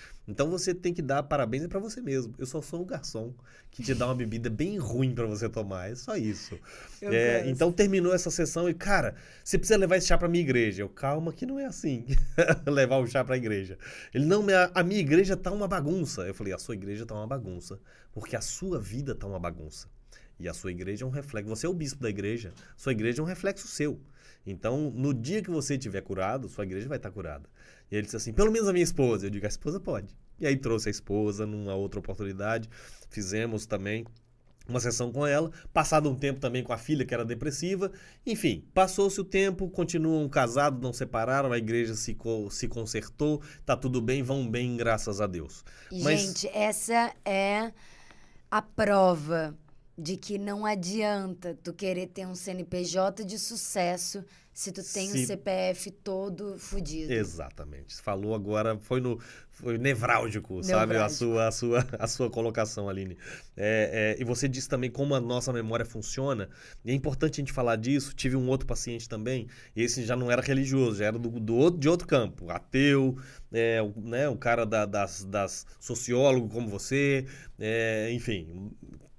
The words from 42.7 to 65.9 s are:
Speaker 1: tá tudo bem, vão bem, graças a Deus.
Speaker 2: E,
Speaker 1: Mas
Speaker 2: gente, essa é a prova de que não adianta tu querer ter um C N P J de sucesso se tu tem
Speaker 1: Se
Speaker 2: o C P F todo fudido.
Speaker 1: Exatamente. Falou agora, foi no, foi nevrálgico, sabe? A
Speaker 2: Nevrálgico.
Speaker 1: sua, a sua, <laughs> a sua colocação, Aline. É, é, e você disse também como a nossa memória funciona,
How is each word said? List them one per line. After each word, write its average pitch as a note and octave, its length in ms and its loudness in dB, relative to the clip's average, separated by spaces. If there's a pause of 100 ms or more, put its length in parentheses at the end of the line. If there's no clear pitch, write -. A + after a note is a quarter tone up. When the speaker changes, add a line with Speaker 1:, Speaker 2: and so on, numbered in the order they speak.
Speaker 1:
tá C3 100 2
tudo B2+ 260 0
bem, B2+ 200 0
vão C3 280 -2
bem, B2 280 -2
graças G#2+ 440 0
a G#2 40 0
Deus. E2+ 380 -6 (280)
Speaker 2:
E, F#3 120 -6
Speaker 1:
Mas D3+ 180 4
Speaker 2:
gente, G3 320 -4
essa A3 580 0 (140)
é G3+ 460 0 (800)
a G#3+ 100 2
prova E3+ 960 4 (400)
de E3+ 200 -6
que G3+ 200 -6
não G3+ 280 -4
adianta G3 960 -2
tu E3+ 100 -8
querer F#3 340 -4
ter F#3 200 -10
um F#3 80 -8
C F#3 160 -8
N F3+ 120 -6
P F3+ 200 -4
J F#3+ 420 0
de G#3+ 140 -8
sucesso F#3 840 -2 (300)
se - 180 -8
tu F#3 120 -10
tem F#3+ 280 -4
Speaker 1:
Se C3 120 2
Speaker 2:
o A#2 40 0
C G3+ 100 -4
P G3+ 140 -6
F F#3 400 -2
todo G3 640 -6
fudido. D#3 560 -4
Speaker 1:
Exatamente. D2 880 -6
Falou G#2 320 -2
agora, G#2+ 460 0
foi B2+ 200 0
no, B2 200 -2 (320)
foi A#2 260 -4
nevrálgico, A2+ 840 0
sabe? F#2+ 120 4
A A2 120 6
Speaker 2:
Nevrálgico. G#2+ 320 2
Speaker 1:
sua, A2+ 280 4
a A2+ 40 2
sua, A#2+ 420 2
<laughs> G#2+ 60 -6
a A2+ 80 -2
sua A#2+ 220 -2
colocação, A2 600 -2
Aline. F#2+ 280 -6 (380)
É, G#2+ 640 2
é, - 40 -4
e - 40 -4
você A#2+ 220 0
disse C3 220 -4
também B2+ 200 0
como C#3 260 0
a B2+ 60 2
nossa B2 320 0
memória A2+ 320 0
funciona, A#2+ 640 -4 (360)